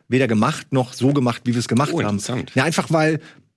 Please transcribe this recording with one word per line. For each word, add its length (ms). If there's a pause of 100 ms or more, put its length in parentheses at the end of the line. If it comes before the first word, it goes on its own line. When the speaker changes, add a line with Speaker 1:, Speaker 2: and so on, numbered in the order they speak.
Speaker 1:
weder 200
gemacht, 440
noch 220
so 180
gemacht, 340
wie 80
wir 60
es 80
gemacht 260
Speaker 2:
Oh, 80
Speaker 1:
haben. 140
Speaker 2:
interessant. 400
Speaker 1:
Ja, 80
einfach 280
weil 280 (380)